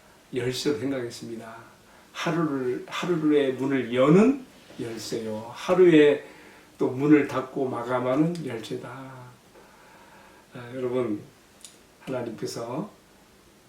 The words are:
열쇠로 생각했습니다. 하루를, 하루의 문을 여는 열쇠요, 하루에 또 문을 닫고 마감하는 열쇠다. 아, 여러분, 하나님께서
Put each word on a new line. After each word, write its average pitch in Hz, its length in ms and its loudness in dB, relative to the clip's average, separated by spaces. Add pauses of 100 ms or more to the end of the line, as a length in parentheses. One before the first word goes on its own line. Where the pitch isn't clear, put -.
(340)
열쇠로 127 440 -2
생각했습니다. 117 760 -8 (560)
하루를, 143 760 -2
하루의 151 680 2
문을 127 400 -2
여는 185 500 6 (360)
열쇠요, 110 760 -8
하루에 165 680 6 (540)
또 127 120 0
문을 143 380 4
닫고 - 400 -4
마감하는 127 800 -2
열쇠다. 127 640 -10 (1400)
아, 120 200 -16
여러분, 120 460 -2 (840)
하나님께서 123 880 -8 (760)